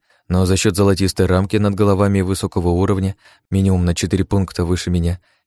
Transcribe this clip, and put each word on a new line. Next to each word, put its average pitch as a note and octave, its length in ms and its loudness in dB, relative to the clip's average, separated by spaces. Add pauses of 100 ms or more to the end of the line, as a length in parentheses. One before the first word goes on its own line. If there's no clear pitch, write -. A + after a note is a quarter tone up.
(300)
но F#2 160 2
за F#2 100 2
счёт F#2+ 220 0
золотистой G2 480 2
рамки F#2 320 0
над G2+ 180 0
головами G2+ 440 2
и - 20 0
высокого F2+ 480 -2
уровня, F#2+ 480 0 (340)
минимум F#2+ 320 2
на F2 100 2
четыре F#2 300 -2
пункта F#2 400 -2
выше F2 260 -2
меня, F2 300 -2 (260)